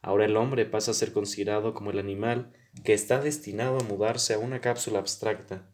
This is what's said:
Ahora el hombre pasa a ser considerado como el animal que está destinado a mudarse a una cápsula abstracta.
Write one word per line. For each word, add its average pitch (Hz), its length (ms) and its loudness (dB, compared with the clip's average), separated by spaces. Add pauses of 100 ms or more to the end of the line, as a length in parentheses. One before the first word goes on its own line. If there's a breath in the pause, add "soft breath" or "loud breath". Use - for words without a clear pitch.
Ahora 101 220 4
el 107 100 2
hombre 120 300 2
pasa 110 260 -2
a 104 40 0
ser - 180 -2
considerado 104 600 -2
como 101 180 -6
el 101 80 -2
animal 101 540 -2 (300 soft breath)
que 107 100 6
está 123 280 4
destinado 131 580 -2
a 123 40 0
mudarse 110 500 0
a 107 60 2
una 123 200 -4
cápsula 120 400 0
abstracta. 98 760 -4